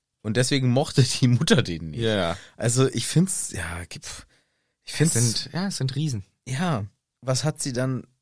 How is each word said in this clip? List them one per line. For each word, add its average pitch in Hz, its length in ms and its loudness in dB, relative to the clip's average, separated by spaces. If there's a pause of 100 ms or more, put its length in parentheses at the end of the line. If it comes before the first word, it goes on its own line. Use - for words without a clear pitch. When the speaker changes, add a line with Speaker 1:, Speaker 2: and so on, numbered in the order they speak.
(240)
Speaker 1:
Und 107 120 -2
deswegen 127 340 2
mochte 131 340 4
die - 260 2
Mutter 143 320 4
den 82 300 -6
nicht. 117 100 -6
Speaker 2:
Ja. 98 340 0 (220)
Speaker 1:
Also 120 320 2
ich - 180 -4
find's, - 460 0
ja, 90 100 -6 (240)
gib-, - 160 -16 (800)
ich - 80 -14
Speaker 2:
Es - 60 -6
Speaker 1:
find's 147 160 4
Speaker 2:
sind, 113 400 0
ja, 185 140 -2
es 190 100 -6
sind 135 180 -2
Riesen. 139 300 -4 (200)
Speaker 1:
Ja. 131 400 -2 (360)
Was 127 240 -2
hat 151 160 -4
sie 143 100 -4
dann, 127 320 -2 (180)